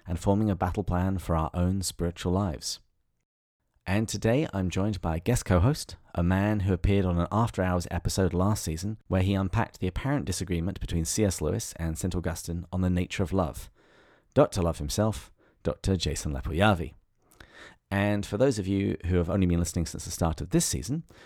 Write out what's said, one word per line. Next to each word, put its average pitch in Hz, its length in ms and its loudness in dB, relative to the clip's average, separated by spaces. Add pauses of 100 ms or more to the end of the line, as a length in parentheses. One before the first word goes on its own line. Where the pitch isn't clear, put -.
and 87 140 -4
forming 104 320 2
a 95 60 2
battle 95 260 0
plan 92 360 0
for 85 180 0
our 80 180 0
own 90 280 2
spiritual 87 500 -4
lives. 90 480 -2 (1040)
And 104 220 0
today, 113 440 2
I'm 95 160 0
joined 95 320 -2
by 82 160 -2
a 85 40 -2
guest 117 240 0
co-host, 98 500 2 (180)
a 87 120 0
man 101 360 2
who 95 120 2
appeared 98 320 4
on 87 160 2
an 85 100 0
After 110 320 0
Hours 90 260 0
episode 87 460 0
last 98 300 0
season 92 320 -4 (100)
where 92 160 2
he 98 120 2
unpacked 98 440 0
the - 80 -2
apparent 135 380 -2
disagreement 87 560 -4
between 82 240 -2
C 107 200 0
S 95 160 0
Lewis 87 360 -2
and 82 200 -4
Saint 90 200 -2
Augustine 87 560 -6
on 92 80 -2
the 92 100 2
nature 90 320 -2
of 90 100 -2
love, 90 380 -2 (640)
Doctor 127 260 4
Love 82 180 0
himself, 104 520 -2 (320)
Doctor - 320 0
Jason 78 380 -2
Lepoyavi. 82 600 0 (960)
And 101 340 0
for - 140 -4
those 127 200 4
of 95 80 -4
you 98 300 0 (100)
who 90 100 2
have 85 120 2
only 95 180 2
been 87 120 4
listening 85 260 0
since - 220 -8
the 87 40 -10
start 82 300 -2
of 82 100 -8
this 170 140 2
season, 135 380 -4 (240)